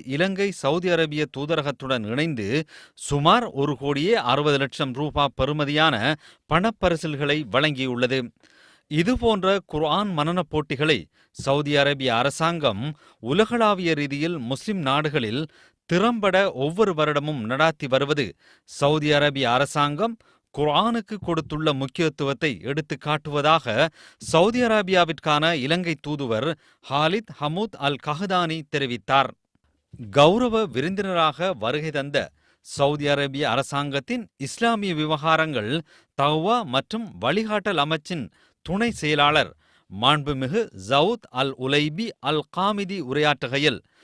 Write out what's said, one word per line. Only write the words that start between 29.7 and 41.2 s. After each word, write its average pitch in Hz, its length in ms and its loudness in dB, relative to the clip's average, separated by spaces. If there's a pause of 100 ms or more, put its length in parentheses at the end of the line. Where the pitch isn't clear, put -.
கௌரவ 220 560 6
விருந்தினராக 170 920 -2
வருகை 143 340 -4
தந்த 139 320 -2 (420)
சவுதி 143 420 0
அரேபிய 139 400 0
அரசாங்கத்தின் 139 760 -2 (160)
இஸ்லாமிய 202 540 -2
விவகாரங்கள், 151 760 0 (480)
தக்வா 156 480 2
மற்றும் 139 400 -4 (120)
வழிகாட்டல் 190 640 0
அமைச்சின் 151 440 -4 (400)
துணை 208 280 -2
செயலாளர் 147 600 2 (360)
மாண்புமிகு 139 720 0 (200)
ஜவுத் 147 500 2